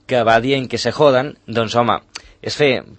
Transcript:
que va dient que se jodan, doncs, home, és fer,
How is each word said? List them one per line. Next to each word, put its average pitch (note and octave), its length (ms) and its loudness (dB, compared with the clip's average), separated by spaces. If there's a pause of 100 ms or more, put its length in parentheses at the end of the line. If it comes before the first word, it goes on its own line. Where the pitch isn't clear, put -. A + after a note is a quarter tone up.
que B2 160 0
va A2+ 160 4
dient C3+ 240 -2
que A#2 160 -6
se - 160 -4
jodan, C#3+ 380 2 (100)
doncs, A2+ 320 -4
home, A#2 220 2 (420)
és - 160 -8
fer, D3 140 2 (280)